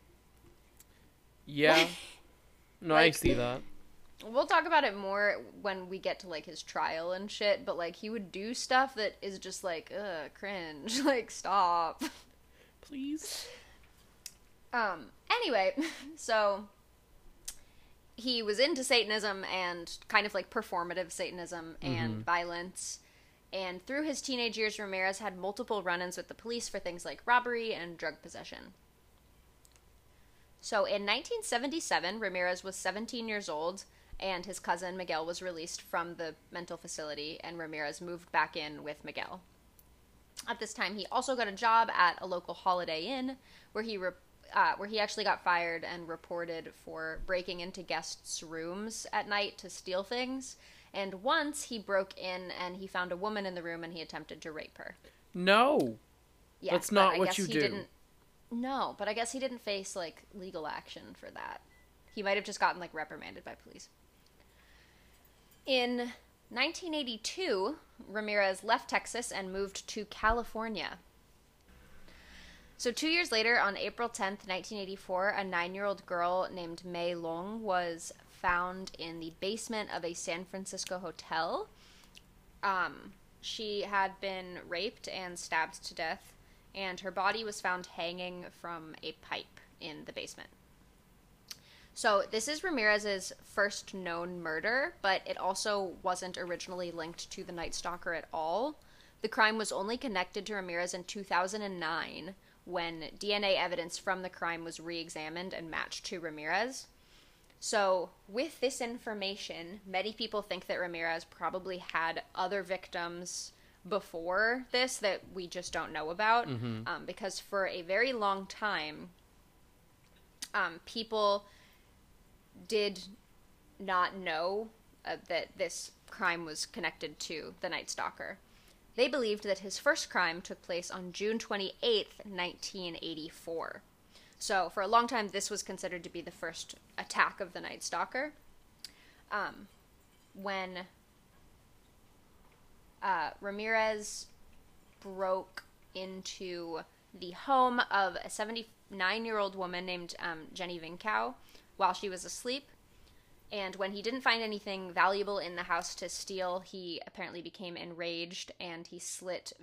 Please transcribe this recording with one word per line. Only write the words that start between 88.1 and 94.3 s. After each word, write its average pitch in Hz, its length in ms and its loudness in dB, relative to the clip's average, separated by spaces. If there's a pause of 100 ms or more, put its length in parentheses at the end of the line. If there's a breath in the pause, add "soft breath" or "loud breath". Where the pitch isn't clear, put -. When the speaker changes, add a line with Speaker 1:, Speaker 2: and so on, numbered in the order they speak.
Speaker 2:
from 160 420 -10
a 156 100 -6
pipe - 480 -10 (200)
in 151 240 -10
the - 80 -12
basement. - 380 -10 (1400 loud breath)
So 208 360 6
this 220 160 2
is 302 160 -2
Ramirez's 214 720 4 (120)
first - 500 0
known 175 480 -4